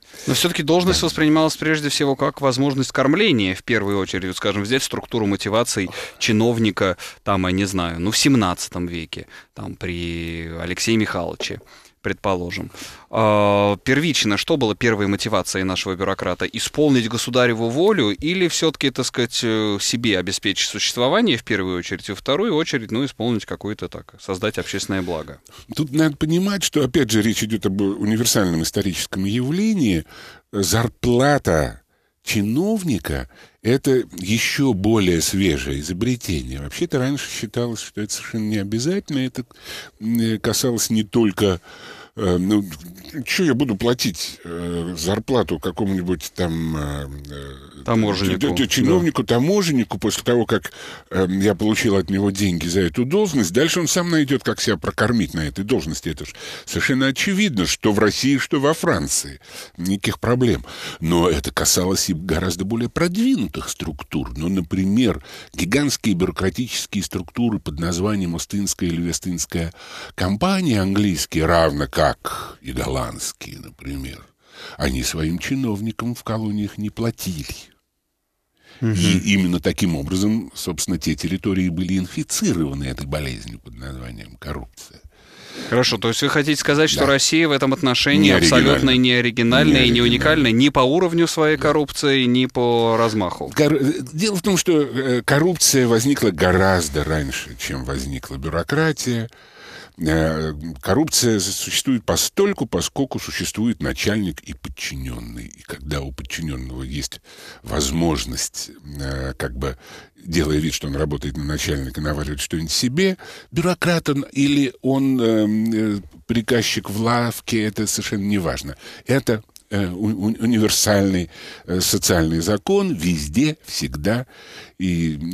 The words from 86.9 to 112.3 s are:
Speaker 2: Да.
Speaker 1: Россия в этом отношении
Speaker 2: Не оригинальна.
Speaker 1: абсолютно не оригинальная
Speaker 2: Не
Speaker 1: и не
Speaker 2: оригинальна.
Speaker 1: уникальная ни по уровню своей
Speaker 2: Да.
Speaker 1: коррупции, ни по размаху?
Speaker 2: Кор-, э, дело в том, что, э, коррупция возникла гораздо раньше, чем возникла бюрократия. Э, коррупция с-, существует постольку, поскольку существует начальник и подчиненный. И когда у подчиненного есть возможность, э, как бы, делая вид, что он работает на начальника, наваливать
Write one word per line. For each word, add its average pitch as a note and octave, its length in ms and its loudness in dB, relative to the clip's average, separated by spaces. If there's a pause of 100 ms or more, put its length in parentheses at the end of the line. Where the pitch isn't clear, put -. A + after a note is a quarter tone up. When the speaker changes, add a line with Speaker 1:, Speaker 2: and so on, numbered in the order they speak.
Speaker 2:
Да. C#3 60 4
Speaker 1:
Россия D#3 420 4
в D3 40 2
этом C3+ 200 2
отношении C#3+ 560 4
Speaker 2:
Не - 40 8
оригинальна. B2 380 6
Speaker 1:
абсолютно C3 260 4
не B2+ 160 4
оригинальная B2 720 4
Speaker 2:
Не B2 60 6
Speaker 1:
и - 20 4
не A#2+ 100 4
Speaker 2:
оригинальна. A#2+ 140 4
Speaker 1:
уникальная C3+ 380 4
ни B2+ 180 6
по C#3 100 2
уровню E3+ 460 4
своей D#3 300 2
Speaker 2:
Да. - 60 -4
Speaker 1:
коррупции, C#3+ 640 2
ни B2 220 4
по A#2 500 2
размаху? G#2+ 580 0
Speaker 2:
Кор-, D3+ 200 4
э, C#3 180 2 (200)
дело G3 240 0
в E3+ 60 -4
том, G3 140 2
что, E3 240 2
э, B2+ 420 0
коррупция C#3+ 640 4
возникла A#2 420 4
гораздо F2 720 4
раньше, C#2 540 -4
чем - 260 -6
возникла C#2 520 -6
бюрократия. A#2 920 -2 (720)
Э, D#2 520 0 (280)
коррупция A#2 600 2
с-, F#2 120 -2
существует - 520 -2
постольку, F#3+ 640 0
поскольку A2 520 -2
существует G2+ 640 -4
начальник G2 600 -2
и - 120 -12
подчиненный. A#1 920 -10
И - 160 -20
когда C#2+ 400 -8
у C2+ 100 -10
подчиненного C2 720 -8
есть C2+ 360 -8 (440)
возможность, C#2+ 1080 -2 (300)
э, C2+ 360 -6
как B1+ 200 -6
бы, C2+ 200 -4 (480)
делая D#2 340 2
вид, D#2 140 0
что - 140 -6
он C#2+ 80 -4
работает C#2+ 420 -4
на D2+ 60 -6
начальника, C#2+ 580 -4
наваливать D2 400 -4